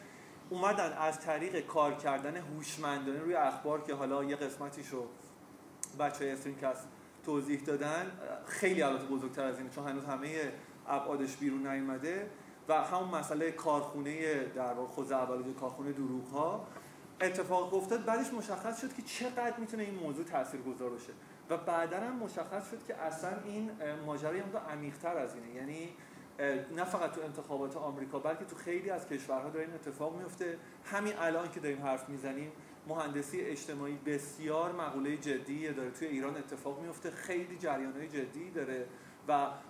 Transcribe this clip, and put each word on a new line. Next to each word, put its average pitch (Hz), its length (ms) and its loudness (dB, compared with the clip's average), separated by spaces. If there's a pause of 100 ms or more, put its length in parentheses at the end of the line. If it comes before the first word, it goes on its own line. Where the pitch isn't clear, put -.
(500)
اومدن 180 420 6
از 156 280 2
طریق 165 400 2
کار 147 340 6
کردن 139 420 2
هوشمندانه 147 840 0
روی 170 140 2
اخبار 151 480 4
که 147 120 -2
حالا 139 300 2
یه 143 120 2
قسمتیش 143 520 -4
رو 127 180 -2 (920)
بچه‌های 143 320 2
استرینگ‌کست 135 560 -2 (360)
توضیح 143 360 2
دادن، 151 500 0 (360)
خیلی 185 360 4
البته 135 220 4
بزرگتر 135 400 0
از 127 140 0
اینه، 131 120 -6
چون 143 180 -4
هنوز 135 160 -2
همهٔ 143 480 0 (340)
ابعادش 139 500 2
بیرون 135 300 2
نیومده 139 640 0 (380)
و 156 140 8
همون 185 260 2
مسئلهٔ 156 420 2
کارخونهٔ، 147 920 2 (100)
در 127 180 2
واقع، 123 160 -2
خوز 135 240 -2
اولویه، 127 420 2
کارخونهٔ 131 380 -2
دروغ‌ها 139 720 0 (540)
اتفاق 185 540 4
افتاد. 196 300 4
بعدش 233 280 4
مشخص 214 480 -2
شد 262 140 -4
که 233 80 -6
چقدر 240 540 0
می‌تونه 220 260 -2
این 202 120 -2
موضوع 160 300 -2
تاثیرگذار 127 680 -2
باشه 117 220 -8 (380)
و 165 60 4
بعداً 165 400 2
هم 240 200 0
مشخص 196 540 -4
شد 226 160 -8
که - 80 -4
اصلاً 160 360 -2 (140)
این، 214 260 -2 (100)
اه، 151 140 -2
ماجرا 151 420 0
یه 196 60 0
مقدار 196 200 -2
عمیق‌تر 151 540 -2
از 123 180 0
اینه، 120 200 -10
یعنی، 151 340 -6 (500)
اه، 139 160 4 (220)
نه 175 80 2
فقط 180 280 2
تو 165 80 -4
انتخابات 143 560 -2
آمریکا، 139 420 -2
بلکه 160 260 0
تو 165 120 -10
خیلی 185 340 -2
از 175 180 -2
کشورها 135 420 0
داره 160 140 -2
این 165 100 -8
اتفاق 151 420 -4
میفته. 175 420 -4 (260)
همین 208 340 2
الان 165 320 4
که 170 100 -6
داریم 143 220 0
حرف 139 260 2
می‌زنیم، 139 440 -4 (360)
مهندسی 151 520 0
اجتماعی 147 560 -2 (100)
بسیار 156 640 2
مقولهٔ 147 440 0
جدیه، 147 560 0
داره 131 180 -2
توی 160 180 -4
ایران 139 280 0
اتفاق 139 440 -4
میفته، 170 300 -6
خیلی 180 480 -2
جریان‌های 139 500 0
جدی 147 420 -4
داره 131 360 0 (420)
و 143 180 8 (240)